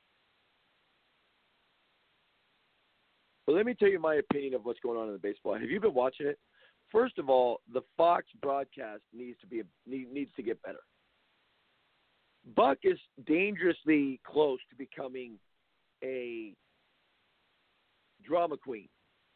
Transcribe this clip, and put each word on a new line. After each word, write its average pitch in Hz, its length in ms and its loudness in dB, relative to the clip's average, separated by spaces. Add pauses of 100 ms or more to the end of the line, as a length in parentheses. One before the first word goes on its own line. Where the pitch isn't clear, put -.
(3500)
But 143 80 4
let 214 100 4
me 240 80 0
tell 202 160 4
you 196 80 4
my 160 200 2
opinion 139 360 -2
of 113 120 -4
what's 120 160 -6
going 117 180 -2
on 110 80 -4
in 104 60 -6
the 95 60 -10
baseball. 101 360 -4
Have 110 80 -6
you 143 160 -4
been 147 160 0
watching 131 320 0
it? 143 100 -4 (540)
First 233 260 2
of 147 100 -6
all, 127 340 4 (120)
the 123 80 0 (160)
Fox 175 300 4 (120)
broadcast 135 640 -6 (100)
needs 120 300 -14
to 101 60 -20
be, 113 160 -8 (240)
need, 127 260 -10
needs 139 220 -6
to 123 80 -10
get 110 180 -4
better. - 160 -12 (1800)
Buck 269 280 4
is - 160 2 (260)
dangerously 160 1000 0
close 143 340 2 (100)
to - 60 -20
becoming 127 600 -12 (680)
a 120 500 -8 (1700)
drama 160 340 -2
queen. 110 320 -12 (460)